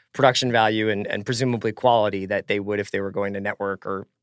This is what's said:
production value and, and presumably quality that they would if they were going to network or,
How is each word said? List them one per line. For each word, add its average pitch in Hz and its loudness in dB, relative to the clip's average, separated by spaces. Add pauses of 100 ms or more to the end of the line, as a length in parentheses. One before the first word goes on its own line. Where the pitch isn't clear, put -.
(140)
production 131 4
value 110 4
and, 101 -2
and 104 -6
presumably 120 -2
quality 104 2
that 98 -4
they 104 0
would 101 -4
if 98 -8
they 101 -2
were 98 -6
going 101 -4
to 101 -6
network 101 -6
or, 98 -8 (160)